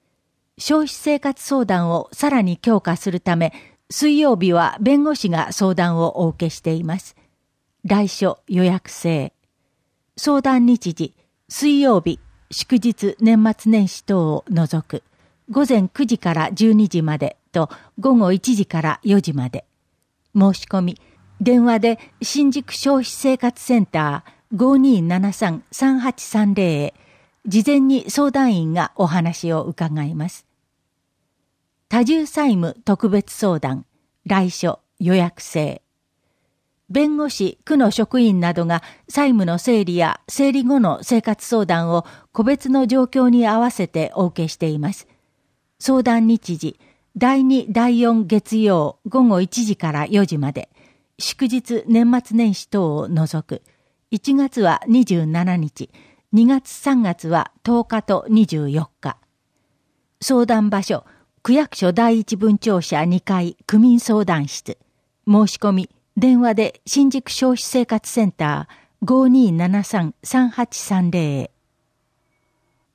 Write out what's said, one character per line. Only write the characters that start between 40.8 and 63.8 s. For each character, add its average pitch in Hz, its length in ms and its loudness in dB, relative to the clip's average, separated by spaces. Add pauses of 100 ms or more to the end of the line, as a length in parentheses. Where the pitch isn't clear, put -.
の 175 220 0
生 233 200 0
活 - 240 -4
相 220 200 0
談 170 240 0
を 170 160 -2 (260)
個 226 120 0
別 269 260 0
の 269 160 2
状 254 180 2
況 247 240 2
に 240 180 4
合 214 120 0
わ 240 120 0
せ 180 180 -6
て 160 260 -4
お 185 120 0
受 165 180 -4
け 160 40 -4
し - 80 -12
て 165 120 -4
い 151 100 -4
ま 147 140 -4
す。 - 140 -14 (720)
相 262 240 0
談 233 240 2
日 214 300 0
時、 - 220 -8 (380)
第 262 260 2
二、 262 280 2
第 233 300 2
四 233 260 2
月 214 320 0
曜 180 480 0
午 254 180 2
後 202 160 4
一 226 240 -2
時 214 120 -2
か 160 160 -6
ら 147 140 -4
四 202 200 2
時 156 120 -4
ま 143 140 -4
で。 - 160 -12 (500)
祝 - 280 -6
日、 233 400 -4
年 233 240 4
末 240 260 -2
年 220 180 2
始 - 140 -16
等 170 280 -2
を 151 120 -6
除 156 380 -2
く。 - 160 -12 (480)
一 269 240 -2
月 277 260 -2
は 175 260 2
二 233 180 4
十 170 220 0
七 175 300 -2
日、 - 340 -8 (420)
二 226 140 6
月、 262 220 2
三 262 340 -2
月 170 260 -4
は 165 220 0 (120)
十 233 220 0
日 220 180 -4
と - 260 -2
二 220 180 4
十 151 220 -4
四 151 220 -4 (100)
日。 - 160 -10 (1040)
相 247 260 2
談 214 240 2
場 196 120 -2
所、 180 220 -6 (380)
区 240 120 2
役 302 220 0
所 180 160 0
第 226 260 2
一 220 180 -4
分 208 220 2
庁 196 220 0
舎 160 240 -2
二 175 160 0
階 180 360 -4 (100)
区 214 120 2
民 240 220 6